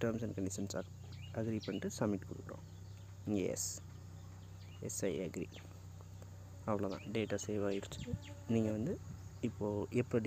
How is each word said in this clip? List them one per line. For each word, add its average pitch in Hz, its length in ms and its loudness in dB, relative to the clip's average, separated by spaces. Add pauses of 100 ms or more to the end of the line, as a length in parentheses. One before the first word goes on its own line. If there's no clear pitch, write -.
terms 113 240 4
and 104 120 -2
conditions 98 420 0
are - 60 -4 (540)
agree 110 260 2
பண்ணிட்டு 98 220 0 (100)
submit 104 320 4
கொடுக்குறோம். - 340 -8 (880)
Yes, - 160 0 (1200)
Yes, - 120 -4 (100)
I 78 40 2 (140)
agree. - 220 -2 (1200)
அவ்வளோதான், 101 340 2 (120)
டேட்டா 104 300 4
சேவ் 104 240 2
ஆயிடுச்சு. - 300 0 (540)
நீங்க 110 220 8
வந்து 135 180 2 (540)
இப்போ 104 180 0 (360)
எப்போ 120 240 4